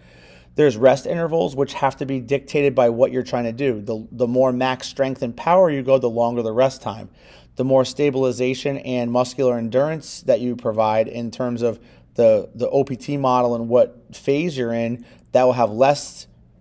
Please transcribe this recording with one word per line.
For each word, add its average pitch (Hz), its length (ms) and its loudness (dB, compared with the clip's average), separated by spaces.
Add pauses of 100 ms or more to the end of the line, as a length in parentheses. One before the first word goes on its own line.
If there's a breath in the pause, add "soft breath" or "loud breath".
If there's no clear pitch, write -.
(540 soft breath)
There's 139 240 4
rest 127 300 4
intervals, 165 480 -2
which 135 180 -2
have 135 240 -2
to 143 80 -6
be 135 140 -4
dictated 139 560 -2
by 120 140 4
what 117 220 2
you're 127 120 -2
trying 120 220 -4
to 117 60 -4
do. 117 300 -2
The, 110 300 -8
the 123 160 -2
more 127 240 2
max 127 360 -2
strength 135 360 -4
and 117 120 -6
power 180 360 4
you 139 100 -4
go, 135 160 4
the 123 100 0
longer 117 360 -2
the 110 80 -4
rest 131 320 0
time. 104 260 -10 (460 soft breath)
The 131 100 -2
more 135 180 4
stabilization 131 960 -2
and 123 340 -4
muscular 127 460 0
endurance 131 680 -4
that 120 180 0
you 123 140 -4
provide 110 520 0
in 117 240 -8
terms 120 320 -6
of 117 160 0 (340 soft breath)
the, 110 400 4
the 120 160 -4
O 139 140 2
P 127 120 -6
T 143 220 -6
model 123 380 2
and 117 120 -6
what 120 300 2 (160)
phase 147 420 -2
you're 117 180 -2
in, 117 300 -4 (280 loud breath)
that 127 140 4
will 127 80 4
have 117 180 2
less 131 560 0 (340)